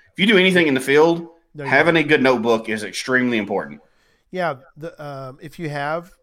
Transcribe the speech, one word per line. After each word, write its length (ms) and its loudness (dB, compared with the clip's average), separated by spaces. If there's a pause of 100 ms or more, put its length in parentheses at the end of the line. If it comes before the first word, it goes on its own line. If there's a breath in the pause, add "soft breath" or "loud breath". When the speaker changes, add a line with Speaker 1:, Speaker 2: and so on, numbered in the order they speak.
(120)
Speaker 1:
if 60 -12
you 80 0
do 120 6
anything 280 4
in 80 2
the 60 -2
field, 480 2 (260)
Speaker 2:
No, 100 -12
you 60 -8
Speaker 1:
having 240 4
Speaker 2:
don't. 100 2
Speaker 1:
a 40 -4
good 140 4
notebook 460 2
is 160 -6
extremely 540 -2
important. 420 -6 (500)
Speaker 2:
Yeah. 260 -4 (200)
The, 260 -16
um, 380 -14
if 180 -18
you 100 -8
have, 420 -8 (120)